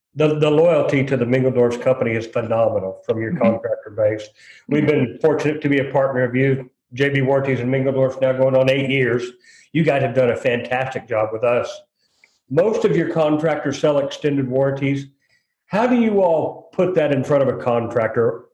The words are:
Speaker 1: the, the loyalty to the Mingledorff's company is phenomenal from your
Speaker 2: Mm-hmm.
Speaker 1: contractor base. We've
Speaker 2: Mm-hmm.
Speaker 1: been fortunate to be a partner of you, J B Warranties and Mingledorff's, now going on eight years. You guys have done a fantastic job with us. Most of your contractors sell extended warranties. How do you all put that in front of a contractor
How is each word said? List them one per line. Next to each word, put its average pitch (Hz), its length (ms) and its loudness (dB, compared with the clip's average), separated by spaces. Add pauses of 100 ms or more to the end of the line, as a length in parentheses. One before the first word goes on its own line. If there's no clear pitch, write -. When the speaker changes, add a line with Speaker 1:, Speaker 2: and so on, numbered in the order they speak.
(160)
Speaker 1:
the, 151 240 2
the 151 120 2
loyalty 147 540 2
to 135 100 -2
the 120 80 0
Mingledorff's 123 580 2
company 127 300 0
is 113 160 -4
phenomenal 107 760 -2
from 113 160 -2
your 110 100 -4
Speaker 2:
Mm-hmm. 127 120 -2
Speaker 1:
contractor - 480 -2
base. 107 360 -2 (400)
We've 147 160 0
Speaker 2:
Mm-hmm. 139 60 2
Speaker 1:
been 131 320 0
fortunate 151 400 0
to 147 80 -2
be 139 100 2
a 135 100 -4
partner 131 360 0
of 120 100 -6
you, 135 340 0 (220)
J 139 180 0
B 139 120 0
Warranties 135 400 0
and 123 120 -2
Mingledorff's, 131 460 0
now 131 140 0
going 131 240 2
on 131 120 4
eight 135 200 0
years. 123 420 0 (400)
You 165 120 0
guys 143 180 2
have 123 120 -2
done 123 160 4
a 110 60 0
fantastic 123 720 -4
job 107 240 -2
with - 140 -4
us. - 360 -2 (680)
Most 196 340 0
of 175 120 0
your 165 160 0
contractors 151 680 -2
sell 196 200 2
extended 139 500 -2
warranties. 139 580 -2 (580)
How 220 220 0
do 247 120 2
you 214 220 2
all 160 500 -2
put 185 220 0
that 185 180 2
in 131 120 0
front 143 180 2
of 127 80 2
a 120 80 -4
contractor 117 960 -2